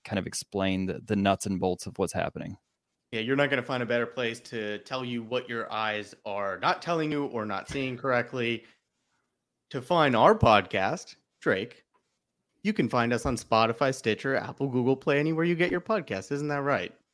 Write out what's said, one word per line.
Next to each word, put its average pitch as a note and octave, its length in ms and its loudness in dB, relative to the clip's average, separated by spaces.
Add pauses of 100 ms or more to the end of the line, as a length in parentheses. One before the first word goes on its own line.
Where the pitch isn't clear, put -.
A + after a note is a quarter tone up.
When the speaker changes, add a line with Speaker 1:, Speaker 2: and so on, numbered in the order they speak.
Speaker 1:
kind G#2+ 140 -4
of F2+ 80 -2
explain F#2+ 600 -2
the, F2+ 200 -6
the G#2+ 100 0
nuts G2 300 2
and G2 120 -2
bolts F2+ 280 -2
of - 120 -8
what's F#2 140 0
happening. E2+ 460 -6 (540)
Speaker 2:
Yeah, A2+ 80 -4
you're A#2+ 140 -2
not C#3+ 140 4
gonna B2+ 140 0
find B2+ 200 -4
a A#2 40 -4
better A#2+ 200 0
place A#2 340 -4
to G#2 400 -6
tell C3 240 -8
you A#2+ 180 -4
what B2 260 -4
your A#2 240 -6
eyes G#2+ 420 -4 (120)
are G2 340 -4
not E3 220 0
telling D#3+ 280 -2
you D3 180 -2
or A2 180 -4
not G2 220 -6
seeing C3 280 -6
correctly. A#2+ 680 -2 (1040)
To C#3 100 -6
find D3 340 4
our C#3+ 200 8
podcast, G#2+ 840 2 (240)
Drake, G#2 420 -2 (800)
you G#3+ 120 0
can - 160 2
find A#2+ 240 2
us A#2 100 0
on B2 140 0
Spotify, A#2 560 2
Stitcher, A#2+ 420 0
Apple, - 320 -4
Google B2+ 260 2
Play, C#3 240 2
anywhere D#3+ 280 2
you F3 80 2
get F3 160 2
your F3+ 100 -2
podcast. D#3+ 500 -4
Isn't C#3+ 180 -4
that C#3+ 120 -2
right? C3 340 0 (200)